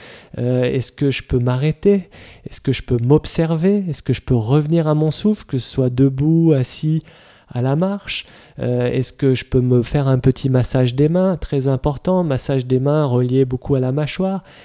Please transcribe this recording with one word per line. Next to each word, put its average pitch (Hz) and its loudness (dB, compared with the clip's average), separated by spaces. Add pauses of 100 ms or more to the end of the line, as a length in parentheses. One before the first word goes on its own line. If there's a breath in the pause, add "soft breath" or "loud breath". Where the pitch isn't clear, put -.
(380 loud breath)
Euh, 127 0
est-ce 127 -2
que 143 0
je - -4
peux - -2
m'arrêter ? 151 0 (380 loud breath)
Est-ce - -16
que 139 -2
je - -4
peux 123 -2
m'observer ? 165 0
Est-ce 147 -8
que - -2
je - -2
peux - 0
revenir 151 2
à 151 2
mon 156 2
souffle, 208 -2
que 139 -4
ce 120 -6
soit 127 0
debout, 143 2
assis, 151 0 (480 loud breath)
à 123 -4
la 135 0
marche ? 190 -4 (320 loud breath)
Euh, 123 -2
est-ce 127 -4
que 135 2
je 123 -4
peux 127 0
me 123 2
faire 139 -2
un 131 2
petit 131 0
massage 127 2
des 143 2
mains ? 185 0
Très 139 -4
important, 147 0
massage 135 -2
des 127 2
mains 147 2
relié 127 2
beaucoup 131 -2
à 131 0
la 131 0
mâchoire. 185 -4 (200 loud breath)